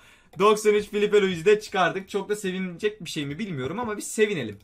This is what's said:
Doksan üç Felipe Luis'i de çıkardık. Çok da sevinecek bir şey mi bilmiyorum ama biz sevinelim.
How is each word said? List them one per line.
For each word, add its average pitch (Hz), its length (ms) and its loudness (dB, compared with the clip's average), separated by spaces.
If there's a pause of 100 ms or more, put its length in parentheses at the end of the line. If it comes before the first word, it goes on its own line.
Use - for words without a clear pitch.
(380)
Doksan 208 360 4
üç 208 140 0
Felipe 208 320 2
Luis'i 185 240 0
de 208 160 6
çıkardık. 185 480 -2
Çok 190 200 -6
da 202 80 -2
sevinecek 185 680 -6
bir - 60 -12
şey 147 160 -6
mi 143 120 -8
bilmiyorum 175 420 -6
ama 220 160 -6
biz - 120 -10
sevinelim. 160 560 0